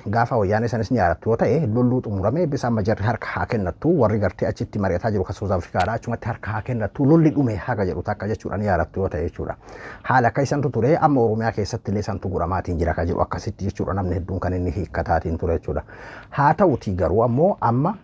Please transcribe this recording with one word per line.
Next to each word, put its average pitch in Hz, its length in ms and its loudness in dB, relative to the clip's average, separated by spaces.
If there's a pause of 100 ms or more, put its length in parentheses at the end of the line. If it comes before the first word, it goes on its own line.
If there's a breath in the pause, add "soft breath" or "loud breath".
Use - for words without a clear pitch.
(100)
Gaafa 120 260 2
wayyaanee 107 320 2
sanis 110 220 -2
ni 123 80 2
yaadattu 87 320 2
yoo 117 60 4
ta'e, 147 300 2
lolluu 123 340 2
xumurame, 110 460 0
bisa 139 220 -2
amma 110 140 0
jarri 101 220 0
harka 113 220 -2
haa - 200 -4
kennattu, 127 540 0
warri 107 180 4
gartee 95 300 0
achitti - 300 -6
mari'ataa 95 320 0
jiru 98 140 0
kan 95 100 -6
South 98 160 -4
Africaadha, 92 420 0
achumatti 117 360 -6
harka - 220 -6
haa 110 120 -4
kennattu, 120 420 -2
lolli 156 260 6
dhume 123 260 2
haga 110 300 -2
jedhu 90 160 -2
takka 104 260 -4
jechuudha - 280 -4
ni 104 100 -2
yaadattu 90 340 2
yoo 95 80 0
ta'e 82 140 -4
jechuudha. 82 340 -6 (460 loud breath)
Haala 123 260 4
akka 143 140 0
isantu 143 280 0
ture, 123 260 2
amma 143 240 4
Oromiyaa 113 320 2
keessatti 107 380 -4
illee 101 120 0
santu 95 260 -4
godhamaatiin 85 500 -2
jira 80 160 2
kan 82 120 0
jedhu - 140 0
akkasitti 92 440 -4
jechuudha. - 300 -2
Namni 92 200 -2
hedduun 90 260 -4
kan 90 120 -2
inni 90 180 -2
hiikkataatiin 82 680 -2
ture 82 200 0
jechuudha. - 240 -6 (480 loud breath)
Haa 147 240 2
ta'utii 131 400 2
garuu 87 280 2
ammoo 135 380 2
amma 131 440 0